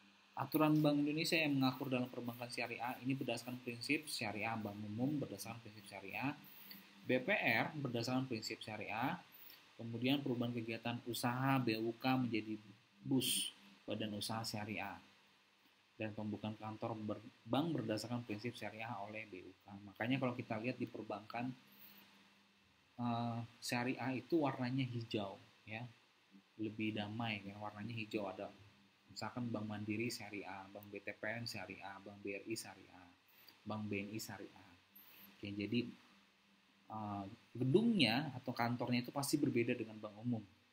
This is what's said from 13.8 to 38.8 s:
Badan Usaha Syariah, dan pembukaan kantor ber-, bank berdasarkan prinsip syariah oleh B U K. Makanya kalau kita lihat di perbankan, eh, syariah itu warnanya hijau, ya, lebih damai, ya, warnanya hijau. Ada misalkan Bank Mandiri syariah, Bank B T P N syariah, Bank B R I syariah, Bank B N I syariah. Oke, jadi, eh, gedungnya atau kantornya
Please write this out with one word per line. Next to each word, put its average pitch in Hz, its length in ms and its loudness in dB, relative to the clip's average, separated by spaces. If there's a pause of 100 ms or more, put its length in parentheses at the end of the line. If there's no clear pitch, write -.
Badan 107 320 -2
Usaha 110 240 -2
Syariah, 104 560 -4 (1040)
dan 107 160 -2
pembukaan 107 400 -2
kantor 110 480 -4
ber-, 107 240 -4 (160)
bank 143 320 2
berdasarkan 113 480 0
prinsip 107 320 -4
syariah 110 480 -6
oleh 107 240 -8
B 92 160 -10
U 92 160 -14
K. 101 240 -14
Makanya 110 320 0
kalau 127 160 2
kita 117 240 -4
lihat 120 240 -2
di 120 80 -2
perbankan, 110 640 -4 (1400)
eh, 117 420 0 (220)
syariah 123 560 0
itu 156 240 2
warnanya 131 480 2
hijau, 113 480 -2 (320)
ya, 110 160 -6 (720)
lebih 107 400 -2
damai, 107 480 -2
ya, 98 160 -10
warnanya 104 320 -8
hijau. 107 320 -2
Ada 95 240 -4 (640)
misalkan 117 400 -4
Bank 107 160 -2
Mandiri 107 400 -2
syariah, 98 640 -8
Bank 104 160 -14
B 101 160 -8
T 104 80 -6
P - 160 -16
N 117 160 -2
syariah, 98 560 -8
Bank 101 240 -12
B 98 160 -4
R - 80 -12
I 113 80 -2
syariah, 95 480 -12 (640)
Bank 107 160 -2
B 104 160 0
N 104 160 -4
I - 20 -4
syariah. - 540 -12 (640)
Oke, 104 160 -6
jadi, 104 400 2 (960)
eh, 104 360 -2 (280)
gedungnya 143 800 6
atau 123 240 -4
kantornya 120 480 4